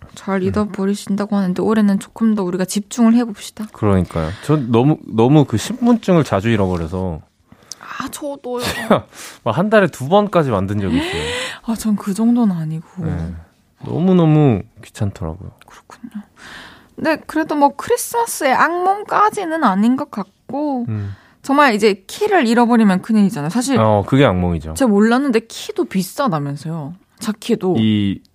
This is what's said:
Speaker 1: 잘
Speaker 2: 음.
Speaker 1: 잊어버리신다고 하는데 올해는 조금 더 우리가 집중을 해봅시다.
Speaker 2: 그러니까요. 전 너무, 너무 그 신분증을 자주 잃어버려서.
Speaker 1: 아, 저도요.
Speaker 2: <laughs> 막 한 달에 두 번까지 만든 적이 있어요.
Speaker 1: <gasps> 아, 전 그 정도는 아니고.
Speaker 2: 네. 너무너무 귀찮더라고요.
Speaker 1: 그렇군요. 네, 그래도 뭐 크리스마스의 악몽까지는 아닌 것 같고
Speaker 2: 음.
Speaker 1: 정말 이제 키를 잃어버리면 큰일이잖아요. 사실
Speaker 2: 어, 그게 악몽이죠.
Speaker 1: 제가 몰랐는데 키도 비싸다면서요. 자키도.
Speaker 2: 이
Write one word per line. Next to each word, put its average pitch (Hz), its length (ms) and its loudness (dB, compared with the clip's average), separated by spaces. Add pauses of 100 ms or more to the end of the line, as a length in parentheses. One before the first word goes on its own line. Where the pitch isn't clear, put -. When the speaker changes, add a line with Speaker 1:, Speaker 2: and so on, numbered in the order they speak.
(160)
Speaker 1:
잘 196 260 -4
Speaker 2:
음. - 20 -2
Speaker 1:
잊어버리신다고 202 920 -2
하는데 185 260 0
올해는 202 380 2
조금 - 360 -2
더 208 80 -2
우리가 180 220 -2
집중을 226 500 2
해봅시다. 226 580 -4
Speaker 2:
그러니까요. 90 560 0 (160)
전 143 260 0
너무, 127 260 4 (100)
너무 131 380 4
그 117 120 -2
신분증을 220 680 2
자주 104 260 0
잃어버려서. 90 720 -2 (580)
Speaker 1:
아, - 300 -12
저도요. 269 540 -8
Speaker 2:
<laughs> - 800 -4
막 107 140 -2
한 196 120 0
달에 208 180 4
두 127 220 -8
번까지 185 420 2
만든 98 280 0
적이 98 180 0
있어요. 370 240 -4 (200)
Speaker 1:
<gasps> - 240 -12
아, 226 100 -2
전 214 200 0
그 196 180 -6
정도는 226 420 2
아니고. 160 500 -8
Speaker 2:
네. 87 280 -4 (500)
너무너무 151 800 4 (220)
귀찮더라고요. 90 680 -8 (140)
Speaker 1:
그렇군요. - 580 -18 (720)
네, 302 220 -2 (100)
그래도 311 280 -2
뭐 285 200 4
크리스마스의 466 800 -2
악몽까지는 359 1120 0
아닌 220 320 2
것 294 160 -6
같고 262 760 -6
Speaker 2:
음. 101 240 -6 (280)
Speaker 1:
정말 277 340 2
이제 202 320 0
키를 392 400 0
잃어버리면 226 540 4
큰일이잖아요. 196 480 0
사실 240 300 0
Speaker 2:
어, 107 280 4
그게 160 180 4
악몽이죠. 87 500 0
Speaker 1:
제가 262 140 2
몰랐는데 226 580 2
키도 - 380 -8
비싸다면서요. 160 1080 -6 (260)
자키도. 185 580 -2
Speaker 2:
이 104 440 0 (140)